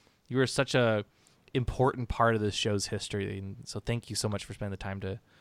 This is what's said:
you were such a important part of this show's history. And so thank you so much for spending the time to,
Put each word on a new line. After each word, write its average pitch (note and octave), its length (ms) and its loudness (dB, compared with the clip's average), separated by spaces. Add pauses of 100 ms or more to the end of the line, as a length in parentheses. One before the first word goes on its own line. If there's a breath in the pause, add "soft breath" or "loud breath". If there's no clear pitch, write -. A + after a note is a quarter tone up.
(280)
you A#2+ 100 -2
were C3 80 6
such - 280 0
a A2+ 300 4 (500)
important B2+ 540 0
part A#2 260 4
of A2 60 2
this G#2 140 0
show's G#2 340 0
history. G2+ 500 -4
And F#2+ 260 -10
so - 160 -10
thank A#2 300 -4
you G#2 60 -4
so - 120 0
much G2+ 160 -2
for G#2 100 -12
spending G2+ 180 -6
the F#2+ 40 -6
time G2 240 -8
to, G2 200 -6 (200)